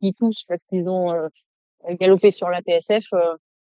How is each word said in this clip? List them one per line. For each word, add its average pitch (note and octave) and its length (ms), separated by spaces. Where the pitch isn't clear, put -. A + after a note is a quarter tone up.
qui G3 140
toussent A3+ 340
parce F3 220
qu'ils F3+ 180
ont, F3+ 240
euh, D#3+ 140
galopé F#3+ 320
sur F#3 180
la F3 140
P F3 100
S E3+ 160
F, - 100
euh, E3+ 220